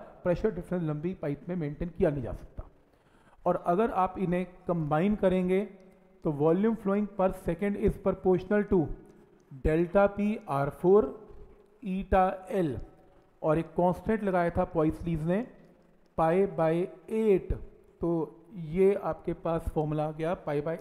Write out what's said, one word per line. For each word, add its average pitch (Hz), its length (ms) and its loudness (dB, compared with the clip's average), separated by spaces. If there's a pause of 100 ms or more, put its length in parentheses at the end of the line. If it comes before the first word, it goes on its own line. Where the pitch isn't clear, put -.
(220)
प्रेशर 180 320 0
डिफरेंस 175 280 -4
लंबी 156 320 -4
पाइप 147 340 -8
में 180 80 -4
मेंटेन 156 320 -6
किया 175 220 2
नहीं 143 120 -4
जा 104 100 -8
सकता। - 360 -14 (800)
और 175 200 0
अगर 208 260 2
आप 185 260 -2
इन्हें 180 260 0 (240)
कंबाइन 170 480 0
करेंगे 185 480 2 (600)
तो 165 100 0
volume 180 420 2
flowing 202 400 -2
per 190 160 2 (100)
second 202 380 -4
is 202 220 0
proportional 190 720 0
to 165 140 4 (800)
delta 170 400 4 (100)
P 208 80 0 (280)
R 139 240 0
four 196 260 6 (800)
eta 190 420 2 (300)
L, 175 160 2 (720)
और 156 160 2
एक 160 80 -4 (100)
कांस्टेंट 180 460 0
लगाया 180 280 2
था 180 140 0
पॉइसलीज 160 580 -2
ने, 180 180 0 (800)
पाई 170 280 4
by 160 260 0 (400)
एट, 220 400 2 (480)
तो 170 100 -2 (600)
ये 190 240 4 (100)
आपके 165 300 -6
पास 165 400 -4
formula 151 320 0
आ 156 60 -4
गया, 156 240 -4
पाई 147 240 -4
by 165 200 -4